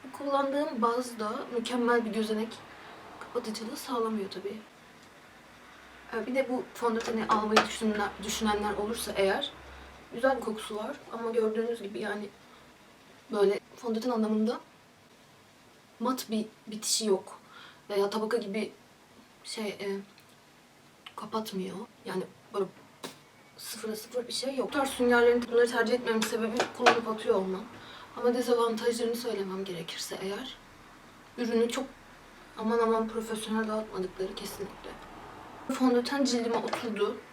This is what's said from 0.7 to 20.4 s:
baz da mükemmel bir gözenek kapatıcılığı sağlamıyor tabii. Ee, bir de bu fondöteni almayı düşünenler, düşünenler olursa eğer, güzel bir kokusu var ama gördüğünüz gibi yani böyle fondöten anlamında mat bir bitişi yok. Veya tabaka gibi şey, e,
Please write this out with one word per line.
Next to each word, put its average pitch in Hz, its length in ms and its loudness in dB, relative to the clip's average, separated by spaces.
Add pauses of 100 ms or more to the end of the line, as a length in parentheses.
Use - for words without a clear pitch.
baz 240 360 0
da 214 140 -2 (220)
mükemmel 240 500 2
bir 220 60 -4
gözenek 220 380 -2 (720)
kapatıcılığı 226 560 -6
sağlamıyor 220 540 -2
tabii. 196 260 -8 (1600)
Ee, 220 120 -2
bir 254 80 -2
de 262 140 2
bu 254 140 0 (120)
fondöteni 226 520 0
almayı 214 420 4
düşünenler, 208 400 0 (140)
düşünenler 208 520 0
olursa 208 420 -4
eğer, 196 360 2 (600)
güzel 254 220 4
bir - 40 -4
kokusu 214 360 -6
var 226 200 -6 (160)
ama 233 180 -4
gördüğünüz 226 520 2
gibi 202 160 -8
yani 208 300 -4 (1040)
böyle 202 280 6 (160)
fondöten 226 340 0
anlamında 220 500 2 (1400)
mat 254 300 -2
bir 214 160 0 (200)
bitişi 214 400 -2
yok. - 340 0 (500)
Veya 202 200 2
tabaka 220 260 0
gibi 196 360 -2 (720)
şey, 220 240 -6
e, 196 180 -6 (1300)